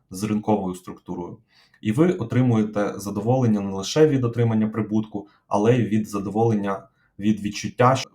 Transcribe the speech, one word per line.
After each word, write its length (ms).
з 140
ринковою 520
структурою. 640
І 100
ви 200
отримуєте 840
задоволення 640
не 100
лише 360
від 160
отримання 440
прибутку, 600
але 300
й 100
від 220
задоволення 800
від 220
відчуття, 540